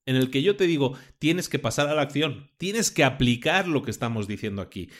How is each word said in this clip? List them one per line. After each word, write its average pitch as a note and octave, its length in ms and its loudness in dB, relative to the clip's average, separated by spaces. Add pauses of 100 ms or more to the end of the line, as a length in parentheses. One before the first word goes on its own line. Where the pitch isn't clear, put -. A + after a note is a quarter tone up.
en C3 100 2
el C3 140 2
que C3+ 120 0
yo G3 140 2
te F#3+ 100 2
digo, C#3 300 2 (220)
"Tienes E3 300 0
que - 100 -2
pasar C#3+ 300 0
a D3+ 60 0
la D3+ 80 2
acción, C#3+ 540 -4
tienes G3+ 340 -2
que D#3 140 4
aplicar C3+ 640 2
lo C#3+ 140 0
que - 80 -8
estamos A2 380 -4
diciendo G2+ 340 -6
aquí". F2 380 -12